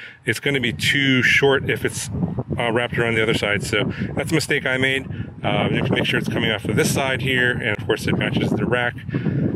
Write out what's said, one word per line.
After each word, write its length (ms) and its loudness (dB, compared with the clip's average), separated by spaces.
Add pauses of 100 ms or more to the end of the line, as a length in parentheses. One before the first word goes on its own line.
(260)
it's 140 0
gonna 200 0
be 140 0
too 500 2
short 460 4
if 160 0
it's, 240 -4 (480)
uh, 140 0
wrapped 260 0
around 180 2
the 80 2
other 100 2
side. 300 0
So 200 0 (320)
that's 160 -4
a 40 2
mistake 300 0
I 120 0
made. 280 0 (380)
Uh, 260 0
you 80 0
have 100 0
to 60 0
make 120 0
sure 140 0
it's 100 -2
coming 220 0
off 140 -2
of 100 0
this 180 2
side 280 0
here, 300 2
and 260 -2
of 80 -10
course 220 0
it 100 2
matches 340 0
the 140 0
rack. 300 0 (600)